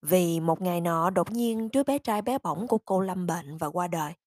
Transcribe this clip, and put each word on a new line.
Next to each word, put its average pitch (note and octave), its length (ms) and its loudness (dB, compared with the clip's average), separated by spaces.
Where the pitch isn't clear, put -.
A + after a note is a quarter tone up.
Vì E3+ 380 2
một E3 220 0
ngày F3 200 0
nọ E3+ 280 2
đột F3+ 220 0
nhiên A3+ 420 -2
đứa C#4 100 4
bé C#4 140 0
trai G#3+ 240 -2
bé A#3+ 180 -2
bỏng E3 280 -4
của A3 100 4
cô F#3+ 240 0
lâm F#3 260 -2
bệnh D#3+ 300 -4
và D#3+ 100 -2
qua F3 200 -2
đời. E3 260 -2